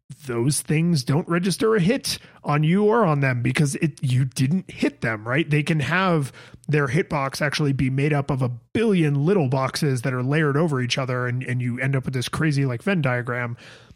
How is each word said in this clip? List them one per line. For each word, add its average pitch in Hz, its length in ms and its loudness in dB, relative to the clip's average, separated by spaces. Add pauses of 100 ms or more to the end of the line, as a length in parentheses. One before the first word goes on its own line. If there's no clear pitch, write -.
(260)
those 123 340 -2
things 160 440 0
don't 151 240 0
register 180 480 0
a 208 40 2
hit 233 380 0 (260)
on 147 200 2
you 185 200 4
or 214 220 4
on 147 140 2
them 127 200 0
because 131 360 0
it, - 260 -4
you 127 220 2
didn't 156 460 -2
hit - 300 -2
them, 110 260 -4
right? 143 220 0
They 151 140 2
can 156 180 0
have 160 500 0 (380)
their 143 200 2
hitbox 139 520 -2
actually 143 320 0
be 135 160 0
made 139 240 0
up 143 180 0
of 135 120 -2
a 123 60 0
billion 151 760 0
little 170 240 2
boxes 131 540 0
that 135 100 -2
are 127 120 -2
layered 143 320 2
over 147 260 2
each 120 160 -2
other, 123 300 -4
and, 123 160 -2
and 123 180 -4
you 120 160 -4
end 135 180 -2
up 127 80 -2
with 143 100 -6
this 123 140 -4
crazy, 139 380 0
like, 120 160 -4
Venn 196 180 0
diagram. 123 560 -2 (400)